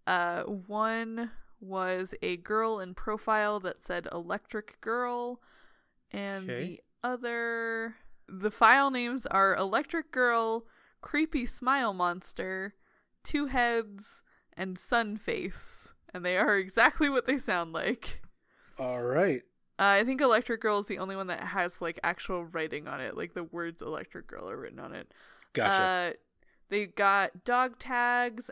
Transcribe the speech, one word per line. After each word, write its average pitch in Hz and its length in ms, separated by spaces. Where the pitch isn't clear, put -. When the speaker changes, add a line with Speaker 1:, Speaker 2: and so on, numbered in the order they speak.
Speaker 1:
Uh, 175 360
one 226 920
was 185 600
a 180 160
girl 214 420
in 185 160
profile 214 640
that 185 220
said 175 300
Electric 180 680
Girl, 247 580
and 196 400
Speaker 2:
Okay. 123 160
Speaker 1:
the 180 160
other, 233 920
the 190 220
file 262 400
names 247 340
are 196 320
Electric 247 560
Girl, 233 540
Creepy 294 460
Smile 247 480
Monster, 185 800
Two 285 240
Heads, 233 760
and 185 240
Sun 226 380
Face, - 800
and 180 140
they 180 100
are 202 220
exactly 247 500
what 262 180
they 269 120
sound 170 340
like. - 480
Speaker 2:
All 127 220
right. 131 420
Speaker 1:
Uh, 196 220
I 220 40
think 262 160
Electric 233 400
Girl 208 180
is 208 80
the 190 120
only 190 180
one 190 120
that 175 120
has, 175 400
like, 170 240
actual 180 400
writing 160 420
on 139 140
it, 123 160
like, 170 160
the 175 120
words 170 360
Electric - 460
Girl 92 240
are 113 80
written - 200
on 135 160
it. - 180
Speaker 2:
Gotcha. 196 280
Speaker 1:
Uh, 180 300
they 202 180
got 196 580
dog 247 340
tags 240 720